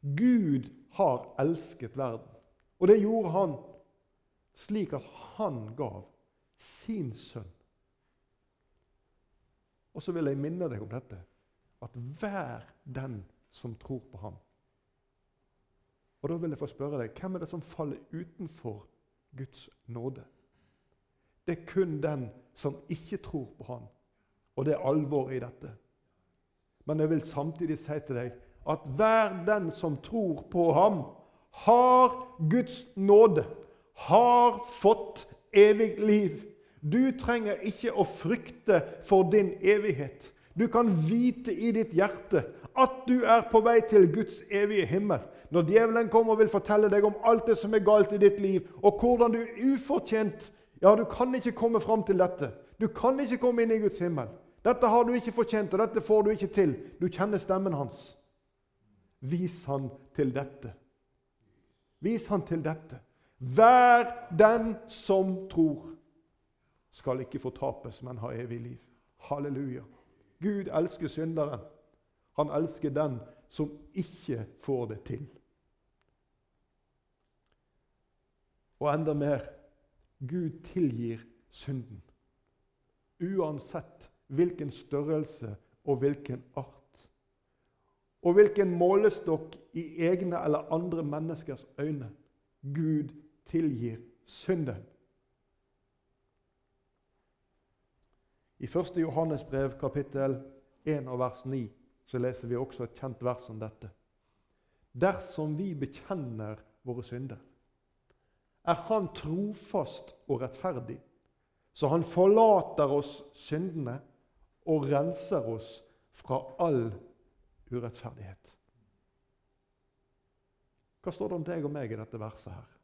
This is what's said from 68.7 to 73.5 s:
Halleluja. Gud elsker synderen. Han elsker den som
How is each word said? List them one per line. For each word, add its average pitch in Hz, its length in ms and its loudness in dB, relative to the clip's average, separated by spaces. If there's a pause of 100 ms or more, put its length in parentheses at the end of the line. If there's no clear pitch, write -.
Halleluja. 139 540 -6 (580)
Gud 196 260 -4
elsker 160 400 -4
synderen. 156 540 -6 (720)
Han 147 140 -2
elsker 151 400 -4
den 143 260 -2 (320)
som 147 220 -6 (240)